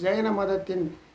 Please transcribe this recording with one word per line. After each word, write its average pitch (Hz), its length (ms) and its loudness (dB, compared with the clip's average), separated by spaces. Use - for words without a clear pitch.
ஜெயின 214 320 2
மதத்தின் 190 640 -2